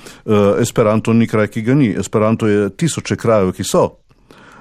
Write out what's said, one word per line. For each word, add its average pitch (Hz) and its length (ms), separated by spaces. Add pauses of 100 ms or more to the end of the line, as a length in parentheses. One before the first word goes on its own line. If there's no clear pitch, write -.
(260)
Eh, 104 340
Esperanto 110 520
ni 113 140
kraj, 107 200
ki 110 160
ga 123 120
ni. 131 200
Esperanto 110 520
je 104 240
tisoče - 460
krajev, 101 360
ki 95 120
so. - 340 (640)